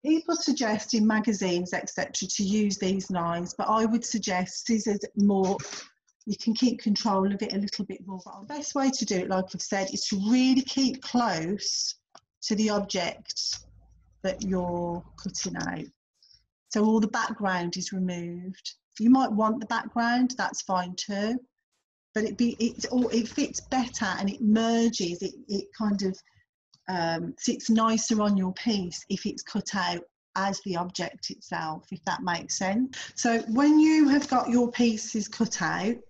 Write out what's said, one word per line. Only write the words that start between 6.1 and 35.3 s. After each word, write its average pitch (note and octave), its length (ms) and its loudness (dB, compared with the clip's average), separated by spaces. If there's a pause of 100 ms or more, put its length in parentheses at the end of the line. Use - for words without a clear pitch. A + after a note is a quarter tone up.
You G#3 100 -4
can A3+ 180 -2
keep A#3+ 240 2
control G3 540 0
of G3 100 -4
it G#3 120 -6
a G3 40 0
little G3+ 280 -4
bit F#3+ 200 -14
more. F#3+ 180 -12
But F#3+ 160 -18
the A3+ 140 -12
best D4 200 -8
way C4+ 160 4
to C4 140 -4
do G3 120 -2
it, F#3 120 0
like F#3 240 0
I've F3+ 100 -8
said, G3 300 -2
is G3+ 160 -6
to G3+ 220 0
really B3+ 300 6
keep - 420 -2
close G3+ 960 -2 (460)
to - 120 0
the G#3+ 160 2
object - 840 -4 (680)
that F#3+ 200 -2
you're F3 600 -2 (140)
cutting F3+ 400 -8
out. - 300 -4 (840)
So G#3+ 160 2
all A3 160 6
the G#3+ 80 2
background F#3 680 -2
is F3+ 140 -8
removed. F3+ 840 -6 (260)
You A3+ 100 6
might C4 220 6
want G#3+ 260 2
the G#3+ 80 -10
background, A#3+ 680 0
that's - 260 -4
fine F3+ 340 -2
too. G#3+ 440 -2 (720)
But G#3+ 100 0
it G#3 120 -4
be, A#3+ 220 2
it's - 280 -2
all, B3 220 2
it A3+ 200 0
fits - 320 -4
better B3 460 -2 (120)
and G3 100 -2
it G3+ 120 -6
merges, A3+ 840 2
it, F#3+ 120 -6 (120)
it G3 200 -4 (100)
kind G3+ 260 0
of, F#3+ 160 -2 (720)
um, E3+ 480 -2
sits - 320 -2
nicer A3 500 2
on G#3 160 2
your F#3 180 0
piece G3 540 -4
if G3 160 -4
it's - 180 -6
cut - 320 -8
out F3+ 280 -2 (320)
as F#3+ 300 -2
the F3+ 120 -4
object F3+ 540 -6
itself, E3 640 -8
if E3+ 120 -14
that F3+ 180 -4
makes E3+ 360 -4
sense. A3 400 -2 (160)
So A#3 260 2 (120)
when D4 260 6
you D#4 300 8
have C#4+ 200 4
got B3 220 2
your A#3+ 200 4
pieces A3+ 580 0
cut - 340 -2